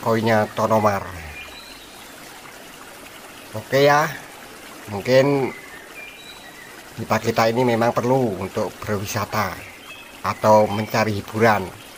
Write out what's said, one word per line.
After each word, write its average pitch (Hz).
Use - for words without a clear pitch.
koinya 113
Tonomar. 107
Oke 131
ya, 147
mungkin 131
kita-kita 113
ini 127
memang 117
perlu 123
untuk 95
berwisata 104
atau 107
mencari 107
hiburan 107